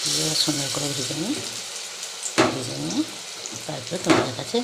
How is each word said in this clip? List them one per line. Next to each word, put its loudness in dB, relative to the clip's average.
দিয়ে 2
সুন্দর 2
করে 2
ভেজে -2
নিই, 0
ভেজে -2
নিয়ে 0
তারপরে -4
তোমাদের 6
কাছে 0